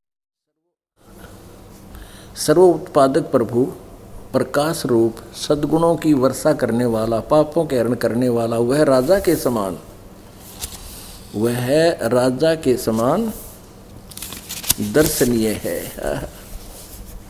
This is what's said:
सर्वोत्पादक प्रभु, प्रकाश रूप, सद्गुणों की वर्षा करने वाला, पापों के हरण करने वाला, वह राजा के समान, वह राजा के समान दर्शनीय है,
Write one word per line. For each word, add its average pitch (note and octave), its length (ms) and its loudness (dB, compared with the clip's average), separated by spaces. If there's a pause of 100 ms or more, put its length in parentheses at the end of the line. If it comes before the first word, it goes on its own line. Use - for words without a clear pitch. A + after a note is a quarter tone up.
(2250)
सर्वोत्पादक D#3 840 2
प्रभु, A#2 420 0 (680)
प्रकाश D3 520 -2
रूप, A#2 500 0
सद्गुणों D#3 600 0
की D#3+ 180 2
वर्षा C3 400 2
करने A#2+ 320 0
वाला, A2+ 340 0
पापों D3+ 460 2
के C3+ 140 0
हरण A#2 140 2
करने A#2+ 360 0
वाला, A#2 280 0
वह C3 260 2
राजा C#3 360 4
के F3+ 160 2
समान, G2 440 -2 (1600)
वह B2 560 2
राजा B2+ 640 2
के C3 220 2
समान C#3 560 0 (1600)
दर्शनीय A#2+ 560 2
है, G2+ 420 -6 (1400)